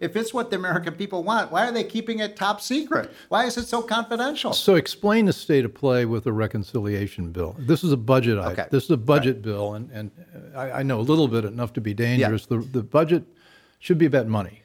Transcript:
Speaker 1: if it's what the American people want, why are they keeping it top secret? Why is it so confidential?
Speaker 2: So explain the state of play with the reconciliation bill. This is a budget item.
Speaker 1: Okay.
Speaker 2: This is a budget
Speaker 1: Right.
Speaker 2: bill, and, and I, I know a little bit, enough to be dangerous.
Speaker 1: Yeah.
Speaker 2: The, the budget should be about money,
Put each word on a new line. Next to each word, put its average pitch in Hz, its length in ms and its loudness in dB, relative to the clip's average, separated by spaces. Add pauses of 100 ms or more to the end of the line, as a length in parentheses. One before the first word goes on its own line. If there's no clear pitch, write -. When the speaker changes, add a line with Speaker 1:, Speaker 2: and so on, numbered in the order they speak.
Speaker 1:
if 170 160 -4
it's 226 160 -4
what 233 180 -4
the 196 60 -2
American 180 380 -2
people 196 300 -6
want, 208 280 -2
why 208 160 2
are 240 40 -4
they 226 120 -2
keeping 220 360 -6
it 208 160 -6
top 208 260 -2
secret? - 480 -2 (180)
Why 220 160 2
is 240 140 -4
it 240 80 -4
so 233 160 -2
confidential? 233 720 -2
Speaker 2:
So 190 220 4
explain 208 500 2
the 175 80 4
state 135 320 2
of 110 80 -8
play 127 320 2
with 110 180 -2
the 117 80 0
reconciliation 101 960 -2
bill. 87 280 -4
This 147 260 2
is 156 80 2
a 131 60 2
budget 117 400 4
item. 98 140 -2
Speaker 1:
Okay. - 180 -4
Speaker 2:
This 135 140 2
is - 80 0
a 143 40 4
budget 127 400 2
Speaker 1:
Right. 107 60 -12
Speaker 2:
bill, 104 320 -4
and, 113 160 -12
and 107 200 -10 (460)
I, 131 140 -8
I 131 120 -4
know 131 160 0
a 110 40 0
little 151 260 4
bit, 113 160 0
enough 113 300 -6
to 117 80 -6
be 104 100 -2
dangerous. 117 580 2
Speaker 1:
Yeah. 117 80 0
Speaker 2:
The, 127 200 -4
the 110 40 -2
budget 156 420 2 (540)
should 175 200 0
be 165 80 6
about 127 200 2
money, 104 380 -2